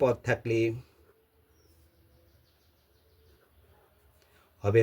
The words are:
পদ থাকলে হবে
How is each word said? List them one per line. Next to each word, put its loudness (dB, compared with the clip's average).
পদ 2
থাকলে -2
হবে 4